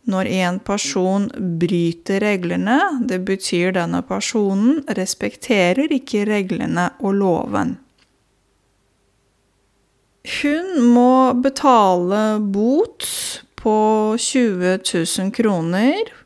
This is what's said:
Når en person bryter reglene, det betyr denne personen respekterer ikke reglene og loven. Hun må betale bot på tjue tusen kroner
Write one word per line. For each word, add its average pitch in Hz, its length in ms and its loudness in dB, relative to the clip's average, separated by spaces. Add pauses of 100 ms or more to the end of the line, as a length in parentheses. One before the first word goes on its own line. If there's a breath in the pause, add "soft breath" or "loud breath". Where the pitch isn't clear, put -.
Når 190 240 -2
en 185 280 -2
person 196 680 -2 (300)
bryter 170 680 -2
reglene, 185 540 0 (200)
det 185 240 -2
betyr 185 540 -2
denne 170 260 -2
personen 202 840 0
respekterer 202 1040 0
ikke 240 340 -2
reglene 185 720 -2
og 196 240 0
loven. 175 560 0 (2500)
Hun 320 560 -2
må 247 520 6
betale 214 1040 2
bot 220 680 0 (480)
på 214 240 0 (360)
tjue 190 680 0
tusen 185 520 -2
kroner 208 680 0 (260)